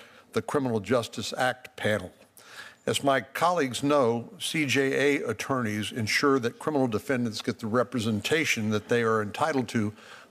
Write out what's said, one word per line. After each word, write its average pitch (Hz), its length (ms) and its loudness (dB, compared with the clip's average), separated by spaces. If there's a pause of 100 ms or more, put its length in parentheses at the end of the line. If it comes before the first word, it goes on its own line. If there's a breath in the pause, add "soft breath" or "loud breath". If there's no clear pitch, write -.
(340 loud breath)
the - 80 0
Criminal 127 400 0
Justice 113 560 -2
Act 127 400 -2
panel. 101 340 -2 (720 loud breath)
As 127 200 0
my 135 160 4
colleagues 143 600 0
know, 123 540 2
C 156 280 -2
J 135 540 2
A - 60 -6
attorneys 110 680 -2
ensure 135 460 2
that 117 200 -4
criminal 139 280 2
defendants 117 540 -2
get - 180 -4
the 117 80 -6
representation 113 1040 0
that 107 180 -2
they 120 140 2
are 110 180 2
entitled 131 480 -2
to 104 240 -2 (380 loud breath)